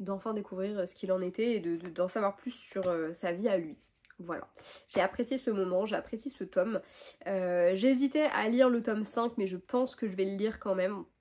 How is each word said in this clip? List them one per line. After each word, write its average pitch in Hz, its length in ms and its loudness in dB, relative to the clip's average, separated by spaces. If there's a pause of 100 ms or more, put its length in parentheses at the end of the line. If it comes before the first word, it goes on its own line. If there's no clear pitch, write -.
d'enfin 196 340 -4
découvrir, 196 420 -4
euh, 185 100 0
ce - 100 -12
qu'il 185 160 -2
en 185 80 2
était 220 320 0
et 208 80 0
de, 170 160 -2
de, 175 120 -8
d'en 175 200 -2
savoir 202 280 0
plus - 140 -10
sur, - 380 -6
euh, 165 260 0
sa 180 160 -4
vie 196 180 0
à 196 80 4
lui. 160 200 -4 (420)
Voilà. 170 300 -8 (400)
J'ai 202 120 2
apprécié 233 380 0
ce 247 120 -2
moment, 190 360 2
j'ai 214 100 -2
apprécié - 340 -8
ce - 120 -10
tome. 190 380 0 (460)
Euh, 180 500 2
j'hésitais 269 560 4
à 220 160 0
lire 247 220 6
le 233 120 2
tome 214 220 -2
cinq, 233 320 -2
mais 196 100 0
je 185 120 -4
pense 254 360 -2
que 220 140 -4
je 185 80 -6
vais 190 80 0
le 196 120 -2
lire 214 220 -2
quand 196 160 -2
même. 190 300 -2 (160)